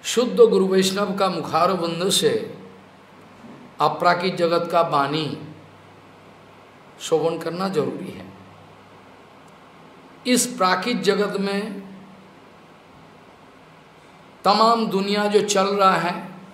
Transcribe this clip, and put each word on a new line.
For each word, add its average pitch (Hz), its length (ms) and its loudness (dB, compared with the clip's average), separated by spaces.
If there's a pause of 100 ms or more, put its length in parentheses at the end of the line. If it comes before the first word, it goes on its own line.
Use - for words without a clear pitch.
शुद्ध 220 320 -2
गुरु 190 320 6
वैष्णव 190 480 0
का 190 140 0
मुखारविंद 170 800 -2
से 127 460 0 (1300)
अपराकित 170 540 0
जगत 170 360 0
का 170 100 2
वाणी 143 560 -2 (1600)
श्रवण 165 360 -2
करना 175 320 -6
जरूरी 143 420 -4
है। - 140 -16 (2000)
इस 247 200 2
प्राकृत 185 500 0
जगत 196 420 0
में 202 440 -4 (2500)
तमाम 220 420 4
दुनिया 202 400 -2
जो 202 140 4
चल 196 240 0
रहा 196 300 4
है 170 400 -6 (180)